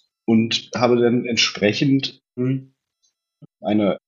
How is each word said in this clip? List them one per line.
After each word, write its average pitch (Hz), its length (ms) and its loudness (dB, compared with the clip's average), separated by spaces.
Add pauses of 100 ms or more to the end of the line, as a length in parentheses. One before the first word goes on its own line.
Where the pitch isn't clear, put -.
(260)
Und 113 480 0
habe 120 260 2
dann 120 240 0
entsprechend, 120 960 -2 (180)
hm, 131 360 -4 (880)
eine, 104 340 0 (120)